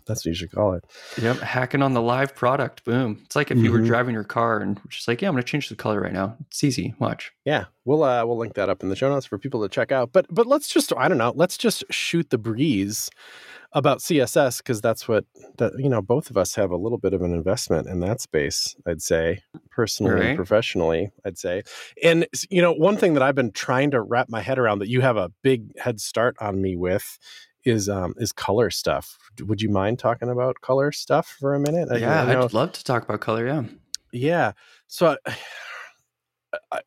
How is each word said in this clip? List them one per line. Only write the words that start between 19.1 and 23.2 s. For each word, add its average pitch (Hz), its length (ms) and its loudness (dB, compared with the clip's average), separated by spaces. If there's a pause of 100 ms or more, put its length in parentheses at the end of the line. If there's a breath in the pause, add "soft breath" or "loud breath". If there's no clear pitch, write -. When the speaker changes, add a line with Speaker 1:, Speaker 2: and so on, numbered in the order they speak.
Speaker 1:
personally 113 440 0
and 104 80 2
Speaker 2:
Right. 120 140 0
Speaker 1:
professionally, 92 760 0 (140)
I'd 95 120 -8
say. 90 260 -4 (380 loud breath)
And, 165 320 4
s-, - 160 -6
you 180 120 4
know, 175 100 6
one 165 260 4
thing 175 180 4
that 131 80 6